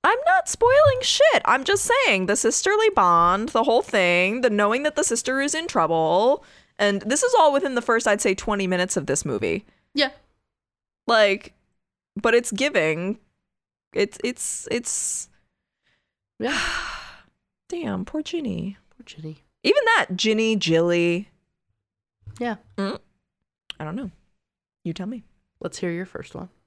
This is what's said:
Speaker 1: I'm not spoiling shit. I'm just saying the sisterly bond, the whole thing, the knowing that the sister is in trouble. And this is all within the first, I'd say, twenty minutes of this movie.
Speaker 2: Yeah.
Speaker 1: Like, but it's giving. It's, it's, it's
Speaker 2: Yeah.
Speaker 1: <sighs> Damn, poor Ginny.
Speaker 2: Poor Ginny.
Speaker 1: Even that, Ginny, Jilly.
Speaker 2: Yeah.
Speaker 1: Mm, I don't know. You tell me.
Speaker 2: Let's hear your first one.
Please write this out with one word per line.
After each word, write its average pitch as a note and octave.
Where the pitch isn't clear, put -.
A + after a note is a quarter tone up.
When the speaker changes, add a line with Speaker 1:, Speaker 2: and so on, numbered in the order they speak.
Speaker 1:
I'm G#4
not F5
spoiling C5+
shit. C#5+
I'm C4+
just G4
saying G3
the G3+
sisterly G#4
bond, F3+
the A3+
whole G#3+
thing, F#3
the B3+
knowing G#3
that D4+
the D4
sister B3+
is C#4+
in D#4+
trouble. E3
And G3+
this B3
is B4
all D#4
within C#4
the A#3+
first, A#3
I'd G#3
say, G3
twenty G3
minutes F#3
of D3+
this C#3+
movie. G2
Speaker 2:
Yeah. C#4
Speaker 1:
Like, G#3
but A3+
it's A#3
giving. F#3+
It's, G3
it's, -
it's -
Speaker 2:
Yeah. B3
Speaker 1:
<sighs> -
Damn, A3
poor D#4
Ginny. G3
Speaker 2:
Poor -
Ginny. D#3
Speaker 1:
Even C#5
that, -
Ginny, A3
Jilly. F3
Speaker 2:
Yeah. A#3+
Speaker 1:
Mm, G3
I D3+
don't D#3
know. A#3
You E3
tell F3+
me. A3+
Speaker 2:
Let's -
hear F3+
your F3
first -
one. F#3